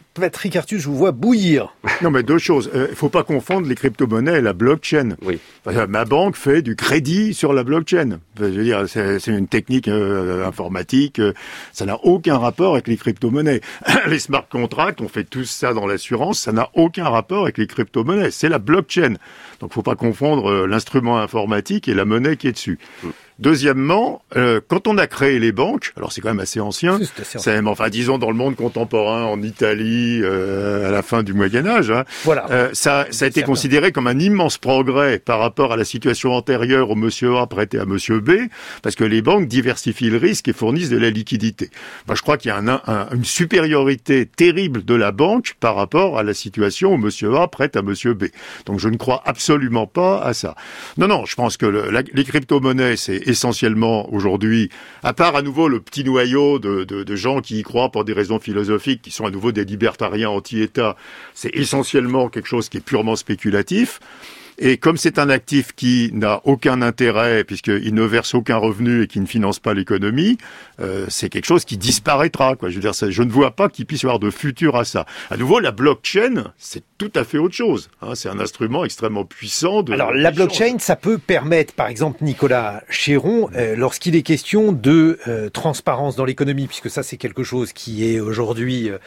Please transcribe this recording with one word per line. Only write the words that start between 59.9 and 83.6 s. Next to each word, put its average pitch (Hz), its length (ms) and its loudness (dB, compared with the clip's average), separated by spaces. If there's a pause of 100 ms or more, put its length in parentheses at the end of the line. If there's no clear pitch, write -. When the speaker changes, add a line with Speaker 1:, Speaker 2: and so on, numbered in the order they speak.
Speaker 2:
anti-État, 107 640 -2 (380)
c'est - 200 -8
essentiellement 131 720 0
quelque 113 180 -8
chose 120 220 -4
qui - 80 -10
est - 80 -10
purement 110 320 0
spéculatif. 104 800 -2 (600)
Et 131 200 2
comme 165 180 2
c'est 160 220 0
un 143 100 2
actif 135 480 0
qui 123 380 2
n'a 104 300 0
aucun 131 360 2
intérêt, 117 640 2
puisqu'il 101 480 -2
ne 110 120 4
verse 113 300 0
aucun 120 220 0
revenu 113 460 2
et 101 40 2
qui 101 140 -6
ne 98 60 -2
finance 104 320 -2
pas 110 160 -2
l'économie, 110 640 0 (420)
euh, 95 300 -6
c'est - 180 -6
quelque - 160 -6
chose - 220 2
qui 113 100 -10
disparaîtra, 135 800 0
quoi. 92 140 -6
Je 87 60 -8
veux 98 40 -6
dire, 98 140 -2
ça, 104 160 -2
je 95 120 2
ne 123 80 2
vois 131 200 4
pas 196 180 2
qu'il - 160 -8
puisse 151 160 -6
y 131 60 -2
avoir 123 120 2
de 104 120 0
futur 143 460 -2
à 117 100 0
ça. 90 180 -4 (260)
À 98 60 -6
nouveau, 135 240 2
la 143 120 0
blockchain, 147 840 0
c'est - 260 -16 (140)
tout 208 180 -8
à 131 100 0
fait - 120 -4
autre 165 180 0
chose, 180 360 -2 (100)
hein. 117 140 -10
C'est 107 160 -8
un 101 100 -6
instrument 123 460 -4
extrêmement 104 400 -6
puissant 180 560 -2
de 151 100 -6
Speaker 1:
Alors, 135 220 0
la 151 160 4
Speaker 2:
d'échange. 170 160 2
Speaker 1:
blockchain, 233 320 0
ça - 180 0
peut 214 220 0
permettre, 160 560 0
par 120 140 -2
exemple, 127 360 -4
Nicolas 123 640 0
Chéron, 160 680 0
euh, 113 200 -2